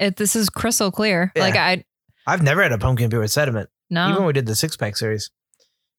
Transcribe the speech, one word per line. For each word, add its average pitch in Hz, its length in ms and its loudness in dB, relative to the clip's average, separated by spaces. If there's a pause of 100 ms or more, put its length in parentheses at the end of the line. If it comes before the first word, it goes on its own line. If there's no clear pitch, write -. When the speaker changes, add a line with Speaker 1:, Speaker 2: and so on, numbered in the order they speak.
Speaker 1:
it, 196 160 0
this 208 180 -2
is 220 160 0
crystal 220 400 -2
clear. 190 460 0
Speaker 2:
Yeah. 160 60 2
Speaker 1:
Like, 190 120 2
I 180 300 2 (420)
Speaker 2:
I've 170 160 2
never 156 200 4
had 151 100 4
a 110 60 0
pumpkin 120 320 0
beer 113 100 0
with 107 100 -2
sediment. 123 400 -2 (200)
Speaker 1:
No. 175 180 0
Speaker 2:
Even 190 80 2
when 196 100 2
we 151 60 2
did 135 140 0
the 110 100 -2
six-pack 113 400 -4
series. 110 340 -4 (680)